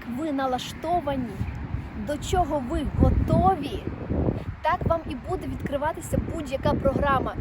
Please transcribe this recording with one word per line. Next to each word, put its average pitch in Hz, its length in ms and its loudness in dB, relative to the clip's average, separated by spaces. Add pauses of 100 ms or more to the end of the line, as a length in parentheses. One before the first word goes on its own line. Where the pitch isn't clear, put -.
(180)
ви 311 140 -2
налаштовані, 269 1040 -2 (720)
до - 100 -2
чого 311 520 2
ви 311 160 0 (140)
готові, 339 840 4 (760)
так 330 240 0
вам 330 240 2
і 302 60 -4 (140)
буде 349 180 -4
відкриватися 285 720 -2 (160)
будь-яка 285 400 0
програма. 269 680 2